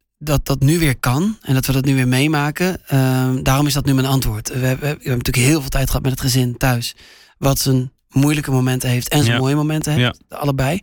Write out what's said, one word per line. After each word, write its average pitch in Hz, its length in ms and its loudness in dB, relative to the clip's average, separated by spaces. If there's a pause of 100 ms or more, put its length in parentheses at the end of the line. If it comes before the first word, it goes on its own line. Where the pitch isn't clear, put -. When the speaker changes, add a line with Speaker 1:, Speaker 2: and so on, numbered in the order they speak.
(180)
Speaker 1:
dat 147 280 -2
dat 135 140 -2
nu 147 180 4
weer 147 200 2
kan 170 440 0
en 135 120 0
dat 131 120 0
we 139 60 0
dat 151 120 0
nu 139 100 2
weer 131 140 2
meemaken, 147 760 0
ehm, 131 560 0
daarom 135 240 2
is 143 60 0
dat 135 120 -2
nu 139 100 2
mijn 131 120 2
antwoord. 123 420 -2
We - 60 -10 (120)
hebben, 127 140 0
we 147 60 -6
hebben 143 300 -4
natuurlijk 123 300 0
heel 151 140 2
veel 135 100 -8
tijd 135 160 0
gehad 156 160 -2
met 139 80 0
het 127 100 -6
gezin 123 360 0
thuis, 123 380 -2 (440)
wat 135 200 0
zijn 131 340 0 (160)
moeilijke 147 420 0
momenten 127 380 0
heeft 123 200 -2
en 147 140 2
zijn 117 120 2
Speaker 2:
Ja. 117 60 0
Speaker 1:
mooie 131 140 0
momenten 151 380 -2
heeft, 127 260 0 (100)
Speaker 2:
Ja. - 80 -16
Speaker 1:
allebei. 143 460 -2